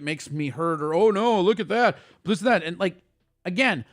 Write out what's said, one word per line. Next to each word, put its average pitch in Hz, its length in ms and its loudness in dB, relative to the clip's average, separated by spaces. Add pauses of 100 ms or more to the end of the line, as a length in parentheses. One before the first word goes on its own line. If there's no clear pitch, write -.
makes 151 300 -8
me 147 180 -4
hurt 160 320 -4
or, 151 120 -2
Oh, 208 180 4
no, 214 300 2
look 202 180 2
at 202 100 -4
that, 220 280 2 (260)
this 180 160 -2
and 196 80 -2
that. 214 160 2
And, 170 160 -8
like, 185 180 -2 (480)
again 185 480 -2